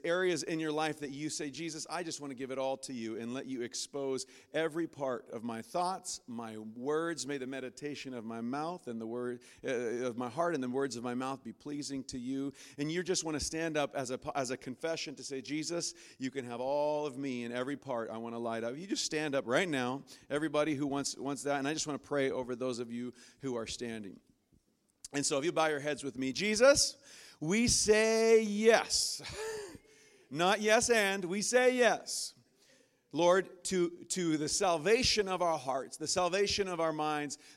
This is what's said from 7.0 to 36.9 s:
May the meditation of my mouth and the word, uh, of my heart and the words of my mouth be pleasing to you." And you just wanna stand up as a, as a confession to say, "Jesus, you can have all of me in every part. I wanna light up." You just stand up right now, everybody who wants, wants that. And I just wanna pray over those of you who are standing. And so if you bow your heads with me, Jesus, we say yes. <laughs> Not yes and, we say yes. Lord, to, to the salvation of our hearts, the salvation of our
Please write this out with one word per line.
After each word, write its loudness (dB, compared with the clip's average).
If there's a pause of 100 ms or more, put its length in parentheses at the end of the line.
May -2
the -6
meditation -8
of -8
my -6
mouth -4
and -6
the -6
word, -4 (240)
uh, 0
of -4
my -2
heart 0
and 0
the -2
words -2
of -8
my -4
mouth -4
be -12
pleasing -8
to -8
you." -4 (260)
And -2
you 0
just 0
wanna -2
stand -2
up 0
as -2
a, -4 (160)
as 0
a -4
confession -6
to -14
say, -8
"Jesus, -4 (240)
you -4
can -6
have -8
all 0
of -6
me -4
in -6
every -2
part. -4
I -6
wanna -6
light -2
up." -4
You -12
just -2
stand 0
up 0
right 4
now, 0 (260)
everybody 2
who -2
wants, -2
wants -4
that. 2
And 0
I 0
just -4
wanna -2
pray 0
over -4
those -4
of -6
you -6 (280)
who -2
are -4
standing. -8 (960)
And 0
so 2
if 0
you 0
bow 4
your 0
heads -4
with -6
me, -2
Jesus, 6 (420)
we 4
say 6
yes. 4 (560)
<laughs> -20
Not 4
yes 6
and, 4
we -2
say 6
yes. 2 (800)
Lord, 6 (180)
to, 2 (180)
to 0
the 0
salvation 4
of 0
our 2
hearts, -4
the -6
salvation 2
of -2
our 2